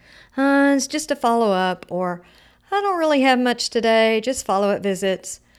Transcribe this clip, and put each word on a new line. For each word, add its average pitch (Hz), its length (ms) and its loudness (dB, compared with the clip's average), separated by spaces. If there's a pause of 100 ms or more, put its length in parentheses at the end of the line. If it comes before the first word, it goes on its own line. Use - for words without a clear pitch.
(360)
"Uh, 277 400 4
it's 262 100 0
just 302 260 -6
a 285 40 -4
follow-up," 202 760 0
or, 175 340 -6 (460)
"I 403 120 -2
don't 392 180 -2
really 311 220 2
have 254 180 4
much 240 300 -2
today, 226 500 2
just 254 260 -6
follow-up 202 380 0
visits"? 190 560 -4 (200)